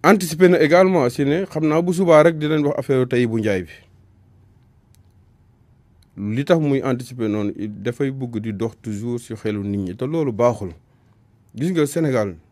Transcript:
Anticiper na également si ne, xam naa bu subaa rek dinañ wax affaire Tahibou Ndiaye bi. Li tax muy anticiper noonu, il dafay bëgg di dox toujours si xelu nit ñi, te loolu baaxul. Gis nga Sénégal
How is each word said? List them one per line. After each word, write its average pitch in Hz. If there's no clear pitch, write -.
Anticiper 180
na 175
également 170
si 143
ne, 156
xam 156
naa 151
bu 175
subaa 165
rek 165
dinañ 151
wax 139
affaire 131
Tahibou 120
Ndiaye 101
bi. 82
Li 107
tax 165
muy 143
anticiper 123
noonu, 104
il 104
dafay 120
bëgg 123
di 110
dox 110
toujours 113
si 117
xelu 107
nit 101
ñi, 92
te 117
loolu 151
baaxul. 110
Gis 151
nga 160
Sénégal 131